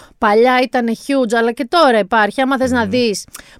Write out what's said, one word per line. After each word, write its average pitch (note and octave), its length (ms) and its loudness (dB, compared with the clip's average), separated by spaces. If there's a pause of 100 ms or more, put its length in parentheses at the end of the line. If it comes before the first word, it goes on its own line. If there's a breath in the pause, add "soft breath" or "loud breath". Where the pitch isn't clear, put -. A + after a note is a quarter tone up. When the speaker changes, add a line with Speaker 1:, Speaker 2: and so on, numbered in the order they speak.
(180 loud breath)
Speaker 1:
παλιά A#3+ 440 2
ήταν B3+ 260 -2
huge, A#3+ 480 -2
αλλά A#3 160 0
και A#3+ 160 -6
τώρα D4 300 4
υπάρχει. G#3 420 0
Άμα C4 180 0
θες B3+ 120 -2
να B3 120 0
Speaker 2:
Μμμ. G#3 80 -4
Speaker 1:
δεις A#3 340 -2 (360 loud breath)